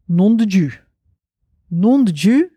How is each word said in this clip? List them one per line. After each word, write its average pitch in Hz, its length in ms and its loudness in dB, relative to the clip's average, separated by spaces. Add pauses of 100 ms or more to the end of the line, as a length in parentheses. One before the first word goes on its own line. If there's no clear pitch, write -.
"Non 190 320 0
de 226 80 0
jus. 185 380 -2 (840)
Non 226 380 0
de 190 80 0
jus. 226 440 0